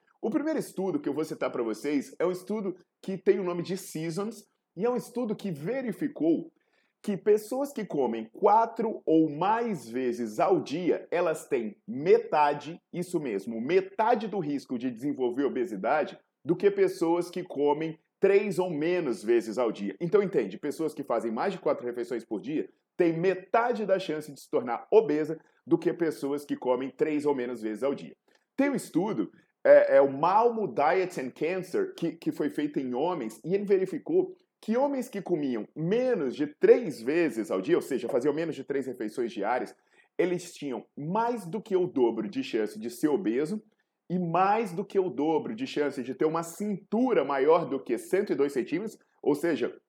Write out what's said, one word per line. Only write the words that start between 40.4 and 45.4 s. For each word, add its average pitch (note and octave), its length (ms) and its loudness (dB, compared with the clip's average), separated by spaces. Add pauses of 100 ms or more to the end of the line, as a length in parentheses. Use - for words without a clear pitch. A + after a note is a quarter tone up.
tinham B2+ 320 -8 (140)
mais G#3+ 480 -4
do F#3 160 -8
que - 140 -2
o F3+ 100 2
dobro A2+ 420 0
de C3 160 -6
chance G#2+ 360 -2
de A2+ 100 -8
ser D3+ 180 -2
obeso C#3 540 -2 (480)
e F3 80 -4
mais F#3 560 0
do F#3+ 100 -4
que - 140 -6
o F#3 140 2
dobro C#3 420 0